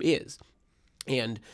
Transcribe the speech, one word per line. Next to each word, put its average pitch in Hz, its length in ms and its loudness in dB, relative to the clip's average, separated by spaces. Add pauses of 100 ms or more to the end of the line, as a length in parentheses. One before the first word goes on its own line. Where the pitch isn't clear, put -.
is. - 380 2 (680)
And 117 340 0 (140)